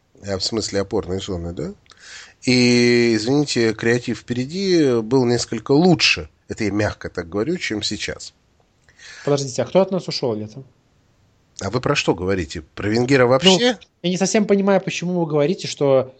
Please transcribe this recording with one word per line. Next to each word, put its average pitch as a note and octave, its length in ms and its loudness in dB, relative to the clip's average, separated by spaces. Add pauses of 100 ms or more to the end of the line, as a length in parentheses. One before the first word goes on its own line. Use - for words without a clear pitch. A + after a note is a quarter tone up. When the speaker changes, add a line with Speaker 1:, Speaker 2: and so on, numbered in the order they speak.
(260)
Speaker 1:
а G2 120 -4
в - 60 -6
смысле G2 360 -2
опорной F#2+ 400 -4
зоны, E2+ 320 -8
да? G3 220 -8 (680)
И, A#2+ 720 4
извините, A#2+ 580 0
креатив A#2 460 -2
впереди C#3+ 800 0
был A#2+ 240 2
несколько A#2+ 480 -2
лучше, D3+ 560 4 (180)
это G#2+ 180 -6
я G2 60 0
мягко G2+ 380 -2
так E2+ 200 -8
говорю, A2+ 280 -2
чем G#2+ 260 -6
сейчас. - 520 -8 (920)
Speaker 2:
Подождите, C#3 380 0
а - 20 -2
кто F3+ 160 4
от F#3+ 100 2
нас F3+ 160 -4
ушел B2+ 280 -4
летом? G#2+ 300 -10 (960)
Speaker 1:
А G2 100 -8
вы B2 100 -2
про D3 140 0
что D3 200 0
говорите? F#2+ 480 -4 (120)
Про G2 140 -6
Венгера B2 380 4
вообще? F#3 460 4
Speaker 2:
Ну, F#3+ 60 -10 (240)
я F3 80 -2
не F#3 80 -2
совсем G3 260 0
понимаю, G3 360 2
почему F3 400 -4
вы E3 60 0
говорите, D3 420 0
что C3+ 500 0